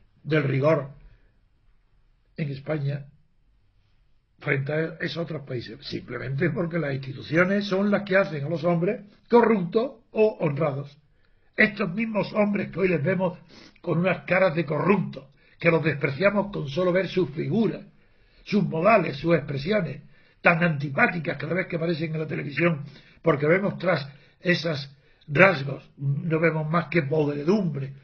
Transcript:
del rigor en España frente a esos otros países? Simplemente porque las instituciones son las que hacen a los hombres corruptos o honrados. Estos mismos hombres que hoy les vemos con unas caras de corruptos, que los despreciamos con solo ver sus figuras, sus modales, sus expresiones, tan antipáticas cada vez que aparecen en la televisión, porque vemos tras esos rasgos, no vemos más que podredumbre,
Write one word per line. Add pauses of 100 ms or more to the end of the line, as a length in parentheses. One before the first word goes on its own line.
(240)
del
rigor (1500)
en
España (1300)
frente
a
esos
otros
países?
Simplemente
porque
las
instituciones
son
las
que
hacen
a
los
hombres (260)
corruptos (180)
o
honrados. (600)
Estos
mismos
hombres
que
hoy
les
vemos (420)
con
unas
caras
de
corruptos, (340)
que
los
despreciamos
con
solo
ver
sus
figuras, (640)
sus
modales,
sus
expresiones, (380)
tan
antipáticas
cada
vez
que
aparecen
en
la
televisión, (360)
porque
vemos
tras (320)
esos (320)
rasgos,
no
vemos
más
que
podredumbre, (100)